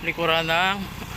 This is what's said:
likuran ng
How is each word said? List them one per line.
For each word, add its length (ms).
likuran 400
ng 320